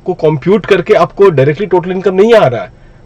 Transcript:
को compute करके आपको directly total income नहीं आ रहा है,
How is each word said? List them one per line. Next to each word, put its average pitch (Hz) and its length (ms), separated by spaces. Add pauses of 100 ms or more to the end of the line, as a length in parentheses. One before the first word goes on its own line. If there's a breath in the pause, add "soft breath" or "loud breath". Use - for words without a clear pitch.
को 185 100
compute 165 520
करके 202 280
आपको 190 360
directly 147 360
total 180 260
income 185 220
नहीं 220 200
आ 190 120
रहा 113 160
है, - 220 (220 soft breath)